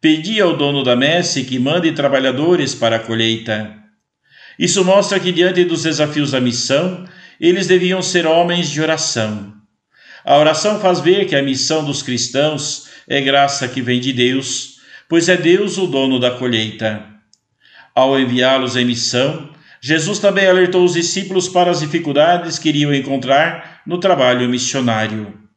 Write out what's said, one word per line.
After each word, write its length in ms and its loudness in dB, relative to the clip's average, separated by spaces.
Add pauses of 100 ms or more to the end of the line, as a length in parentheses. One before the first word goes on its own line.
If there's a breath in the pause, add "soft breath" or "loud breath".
Pedi 400 0
ao 160 2
dono 260 -2
da 140 2
messe 480 0
que 160 -6
mande 320 0
trabalhadores 800 0
para 220 0
a 20 0
colheita. 800 -4 (840 loud breath)
Isso 260 0
mostra 360 2
que, 100 -4
diante 320 2
dos 220 -2
desafios 480 -2
da 80 0
missão, 640 -2 (360 loud breath)
eles 280 2
deviam 340 2
ser 240 0
homens 420 2
de 120 -6
oração. 720 -4 (720 loud breath)
A 120 4
oração 440 2
faz 180 2
ver 280 2
que 100 -2
a 60 2
missão 420 -2
dos 180 -6
cristãos 840 -4 (180 loud breath)
é 140 0
graça 480 0
que 120 -6
vem 200 0
de 120 -4
Deus, 680 -2 (300 loud breath)
pois 200 2
é 80 4
Deus 420 2
o 80 -2
dono 320 0
da 140 0
colheita. 720 -4 (880 soft breath)
Ao 240 4
enviá-los 560 2
em 100 2
missão, 680 -2 (300 soft breath)
Jesus 380 -2
também 300 2
alertou 360 4
os 100 2
discípulos 540 -2
para 220 2
as 80 0
dificuldades 800 0
que 120 -2
iriam 220 0
encontrar 960 -2
no 120 -6
trabalho 500 2
missionário. 840 -4 (240)